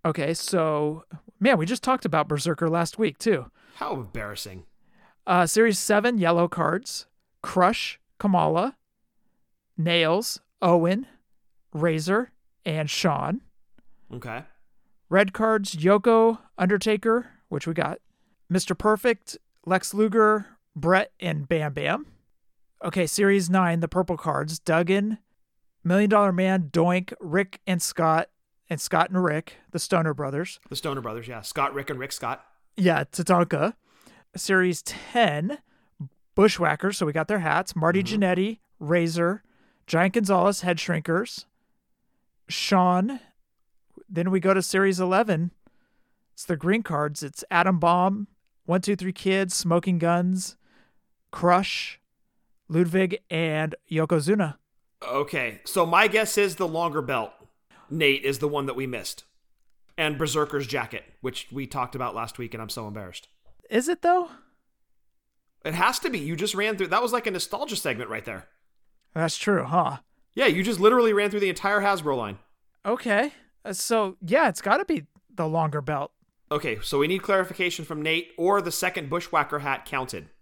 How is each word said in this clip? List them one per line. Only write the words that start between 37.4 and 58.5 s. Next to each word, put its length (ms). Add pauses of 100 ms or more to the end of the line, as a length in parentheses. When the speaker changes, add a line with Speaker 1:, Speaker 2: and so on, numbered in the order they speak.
Speaker 1:
Marty 260
Speaker 2:
Mm-hmm. 220
Speaker 1:
Jannetty, 360 (200)
Razor, 640 (420)
Giant 300
Gonzalez, 460
Head 160
Shrinkers, 680 (1040)
Shawn. 720 (880)
Then 220
we 80
go 160
to 80
Series 360
eleven. 520 (840)
It's 120
the 120
green 240
cards. 400
It's 300
Adam 280
Bomb, 480 (380)
One 160
Two 140
Three 180
Kids, 420
Smoking 440
Guns, 580 (760)
Crush, 680 (680)
Ludwig, 520 (100)
and 460 (160)
Yokozuna. 640 (520)
Speaker 2:
Okay, 560
so 220
my 220
guess 320
is 160
the 120
longer 360
belt, 300 (560)
Nate, 340
is 160
the 80
one 180